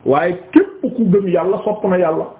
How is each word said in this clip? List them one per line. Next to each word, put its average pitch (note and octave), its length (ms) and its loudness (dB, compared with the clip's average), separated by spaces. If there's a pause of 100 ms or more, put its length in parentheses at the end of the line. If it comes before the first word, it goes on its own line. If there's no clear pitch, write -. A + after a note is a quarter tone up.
Waaye D#3+ 280 0 (180)
képp - 300 2
ku A#3+ 300 -2
gëm G3 160 2
Yàlla F3+ 360 0
sopp - 220 -4
na F#3 140 0
Yàlla. E3 260 0 (140)